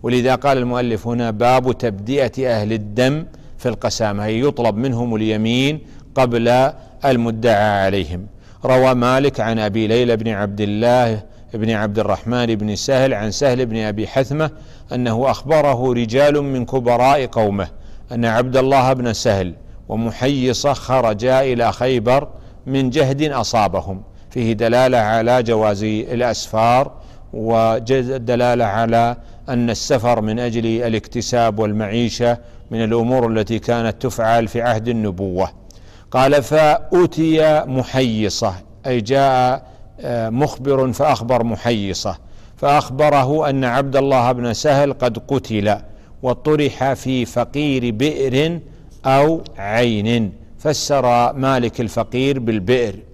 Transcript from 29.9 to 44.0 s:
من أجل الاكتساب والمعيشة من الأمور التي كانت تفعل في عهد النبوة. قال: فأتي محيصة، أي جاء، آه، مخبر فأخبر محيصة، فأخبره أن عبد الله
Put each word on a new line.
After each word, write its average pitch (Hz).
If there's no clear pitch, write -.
من 107
أجل 117
الاكتساب 113
والمعيشة 113
من 113
الأمور 117
التي 110
كانت 117
تفعل 117
في 117
عهد 113
النبوة. 95
قال: 139
فأتي 156
محيصة، 117
أي 127
جاء، 131
آه، 120
مخبر 131
فأخبر 123
محيصة، 104
فأخبره 147
أن 135
عبد 131
الله 135